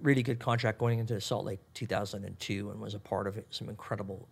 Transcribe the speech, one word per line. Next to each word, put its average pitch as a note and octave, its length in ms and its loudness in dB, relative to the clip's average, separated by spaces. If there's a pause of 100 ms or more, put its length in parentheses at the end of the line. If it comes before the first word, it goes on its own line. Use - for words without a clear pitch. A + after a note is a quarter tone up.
really C#3 220 8
good A#2+ 160 0
contract A#2 380 2
going A#2 220 4
into A2+ 200 0
Salt - 240 0
Lake G2+ 160 -4 (140)
two - 140 -4
thousand G2+ 360 -2
and G2 160 -8
two G2+ 320 -2
and G#2 80 -8
was G#2 140 -6
a G#2 60 -6
part G2+ 280 0
of G2 100 -4
it, - 120 -10
some - 180 -8
incredible, G2+ 640 -6